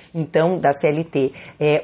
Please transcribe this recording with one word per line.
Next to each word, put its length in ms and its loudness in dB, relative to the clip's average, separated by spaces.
Então, 440 0
da 140 2
C 160 0
L 160 0
T. 280 -2
É, 260 2